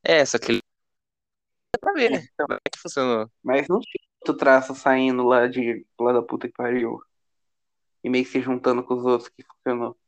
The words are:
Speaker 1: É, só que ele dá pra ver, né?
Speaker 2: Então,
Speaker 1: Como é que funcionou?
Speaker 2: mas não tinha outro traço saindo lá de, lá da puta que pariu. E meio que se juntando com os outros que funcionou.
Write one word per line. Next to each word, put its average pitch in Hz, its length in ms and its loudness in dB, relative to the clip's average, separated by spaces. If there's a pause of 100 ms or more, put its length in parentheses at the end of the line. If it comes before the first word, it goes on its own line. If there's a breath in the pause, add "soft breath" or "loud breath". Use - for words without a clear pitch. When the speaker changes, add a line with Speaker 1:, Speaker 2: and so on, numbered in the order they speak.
Speaker 1:
É, 160 220 4
só 120 140 -2
que - 140 -4
ele 151 80 0 (1120)
dá - 60 -6
pra 403 120 -4
ver, 247 180 0
né? 165 220 -4
Speaker 2:
Então, - 140 -4
Speaker 1:
Como - 180 -6
é - 60 -4
que - 80 -14
funcionou? 123 520 -2 (120)
Speaker 2:
mas 139 260 0
não 196 120 2
tinha - 220 -14 (180)
outro - 160 -2
traço 131 380 4
saindo 131 500 2
lá 123 240 4
de, 120 380 -4 (120)
lá 120 140 2
da 120 100 2
puta 120 260 -8
que - 60 -12
pariu. 120 460 -4 (1040)
E 120 60 -4
meio 127 140 2
que 131 60 -10
se 131 100 -2
juntando 123 440 0
com 123 100 -4
os 123 100 -6
outros 120 260 0
que - 140 -20
funcionou. 120 640 -8